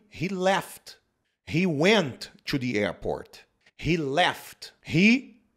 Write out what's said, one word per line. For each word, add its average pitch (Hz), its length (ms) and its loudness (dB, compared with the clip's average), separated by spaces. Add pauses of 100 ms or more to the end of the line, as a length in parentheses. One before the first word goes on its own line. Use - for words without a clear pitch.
(100)
He 170 180 -6
left. 185 680 -2 (560)
He 175 140 2
went 165 640 2 (160)
to - 140 -2
the 123 200 -2
airport. 85 640 -6 (360)
He 165 200 -2
left. 147 760 -4 (140)
He 220 480 4 (220)